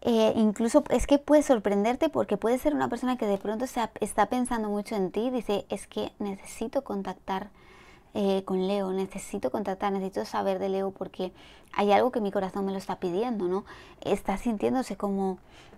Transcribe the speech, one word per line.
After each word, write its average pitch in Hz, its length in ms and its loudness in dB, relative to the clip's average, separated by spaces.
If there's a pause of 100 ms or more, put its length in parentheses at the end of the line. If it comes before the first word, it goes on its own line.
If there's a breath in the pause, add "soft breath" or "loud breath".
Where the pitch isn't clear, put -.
Eh, 226 340 4
incluso 226 540 6
es - 180 4
que 285 100 8
puede 285 260 6
sorprenderte 226 680 2
porque 214 260 0
puede 233 220 0
ser 294 160 0
una 262 160 0
persona 247 280 -2
que 226 80 -2
de 202 120 2
pronto 220 300 -4
se - 120 -6
ap-, - 220 -6
está 208 240 2
pensando 240 440 -2
mucho 208 260 -4
en 185 160 0
ti, 226 180 -2
dice, 214 400 -2
"Es - 180 -8
que - 320 -6
necesito 214 640 -6
contactar, 196 680 -8 (600 loud breath)
eh, 196 320 0
con 185 220 0
Leo, 196 240 -2
necesito 190 580 -4
contactar, 202 420 -2
necesito 196 340 -4
saber 196 340 -2
de 196 100 -2
Leo 196 220 -2
porque 185 400 -8 (400 loud breath)
hay 202 200 2
algo 220 200 6
que 240 100 -2
mi 196 100 -2
corazón 196 340 -2
me 196 60 -2
lo 190 60 -4
está 190 220 -6
pidiendo", 190 480 -2
¿no? 190 180 -2 (360 loud breath)
Está 196 360 -2
sintiéndose 240 600 -2
como 196 420 -2 (380 loud breath)